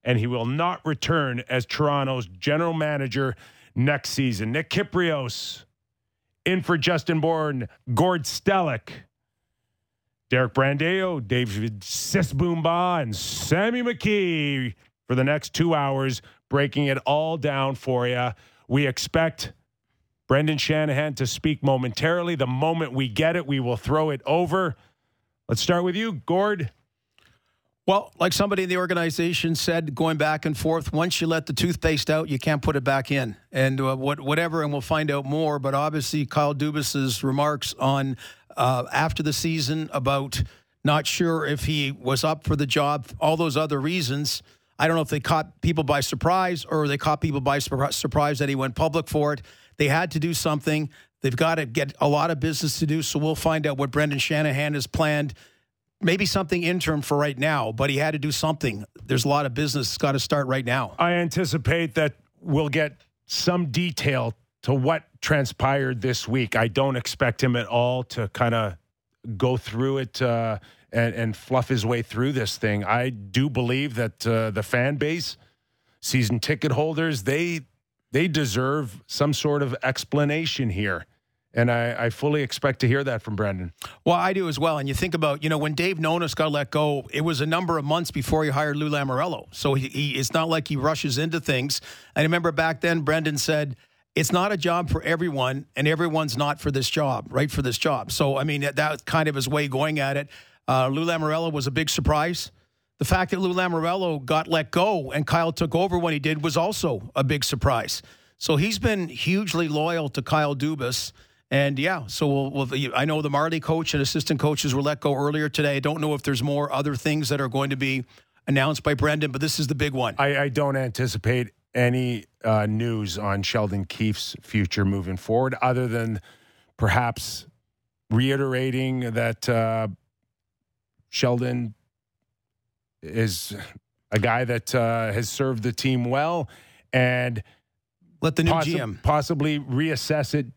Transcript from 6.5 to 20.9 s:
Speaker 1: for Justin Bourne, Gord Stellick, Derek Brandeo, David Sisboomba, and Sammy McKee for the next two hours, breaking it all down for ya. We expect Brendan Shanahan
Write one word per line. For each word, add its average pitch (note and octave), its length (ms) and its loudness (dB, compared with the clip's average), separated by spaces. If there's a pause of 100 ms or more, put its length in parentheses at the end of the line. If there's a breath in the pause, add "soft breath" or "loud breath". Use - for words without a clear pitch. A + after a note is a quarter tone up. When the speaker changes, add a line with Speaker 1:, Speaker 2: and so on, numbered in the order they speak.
Speaker 1:
for F3 160 0
Justin D#3+ 460 0
Bourne, D3+ 440 0 (280 soft breath)
Gord E3+ 300 4
Stellick, F3 680 0 (1400)
Derek B2+ 240 2
Brandeo, D#3+ 760 0
David G#2+ 540 -2
Sisboomba, E3+ 1200 0
and A2+ 160 -4
Sammy A3 680 0
McKee E3+ 920 0 (320 soft breath)
for B2+ 80 0
the C3 100 2
next D3 300 -2
two E3+ 200 2
hours, C3+ 460 0 (300 loud breath)
breaking C#3+ 340 2
it C3+ 220 2
all D#3 320 2
down C#3 380 0
for B2 300 0
ya. B2 260 0 (360 soft breath)
We C#3 180 2
expect - 680 -2 (720)
Brendan D3+ 320 2
Shanahan D3+ 560 0